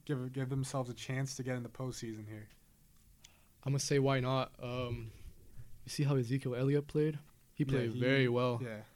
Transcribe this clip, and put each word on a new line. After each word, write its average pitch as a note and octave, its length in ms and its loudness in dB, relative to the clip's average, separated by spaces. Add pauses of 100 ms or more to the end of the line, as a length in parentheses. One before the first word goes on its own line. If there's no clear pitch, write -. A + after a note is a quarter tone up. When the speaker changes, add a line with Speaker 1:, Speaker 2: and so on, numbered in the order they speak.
Speaker 1:
give, B2+ 280 -2
give C3 160 -2
themselves C3 420 -2
a - 20 -6
chance C3 440 -4
to C3 60 -4
get B2+ 120 -2
in B2 80 -4
the A#2 60 -10
postseason A2+ 580 -8
here? G#2+ 200 -14 (1160)
Speaker 2:
I'm C3+ 60 0
gonna C#3 80 2
say, C#3+ 180 2
why C3+ 220 4
not? C3 320 0 (100)
Um, A#2+ 480 -6 (720)
you - 60 -14
see - 140 0
how C#3 120 4
Ezekiel B2+ 400 0
Elliott C#3+ 320 2
played? D3+ 300 2 (380)
He D3+ 80 2
Speaker 1:
Yeah, C3+ 80 2
Speaker 2:
played B2 220 4
Speaker 1:
he B2 60 -2
Speaker 2:
very C3 300 6
well. A#2+ 340 2
Speaker 1:
Yeah. A2 180 -6 (140)